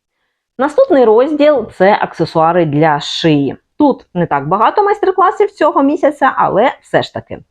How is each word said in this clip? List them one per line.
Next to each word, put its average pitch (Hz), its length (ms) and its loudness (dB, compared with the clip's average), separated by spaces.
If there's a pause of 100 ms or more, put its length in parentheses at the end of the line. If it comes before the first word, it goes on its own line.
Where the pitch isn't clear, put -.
(580)
Наступний 277 460 2
розділ — 277 680 2
це 196 260 2
аксесуари 165 680 -2
для 147 340 0
шиї. 143 560 -2 (220)
Тут 285 360 0
не 175 120 -2
так 151 220 -4
багато 233 340 0
майстер-класів 392 680 0
цього 339 320 0
місяця, 277 540 -2
але 190 360 0 (100)
все 131 200 -2
ж - 120 -14
таки. - 240 -14 (120)